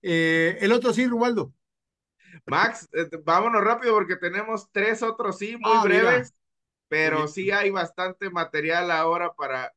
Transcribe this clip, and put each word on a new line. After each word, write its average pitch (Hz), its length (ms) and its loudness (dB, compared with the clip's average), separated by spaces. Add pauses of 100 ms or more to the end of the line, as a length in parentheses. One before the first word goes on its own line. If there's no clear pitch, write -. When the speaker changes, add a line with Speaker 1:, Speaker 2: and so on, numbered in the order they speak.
Speaker 1:
eh, 165 600 2
el 202 100 4
otro 240 220 2
sí, 240 140 2
Romualdo. 233 460 -2 (920)
Speaker 2:
Max, 208 480 0
eh, 165 160 -4 (160)
vámonos 202 400 2
rápido 233 280 2
porque 185 220 0
tenemos 202 560 -6
tres 220 320 0
otros 226 340 -4
sí, 220 200 -8
muy 226 160 0
Speaker 1:
Ah, 226 120 6
mira. 214 180 4
Speaker 2:
breves, 247 300 2 (540)
pero 156 300 0
Speaker 1:
Muy 156 60 0
bien. 151 100 -6
Speaker 2:
sí 190 180 -2
hay 202 180 0
bastante 185 600 -6
material 165 600 -2
ahora 170 440 0
para, 131 420 -8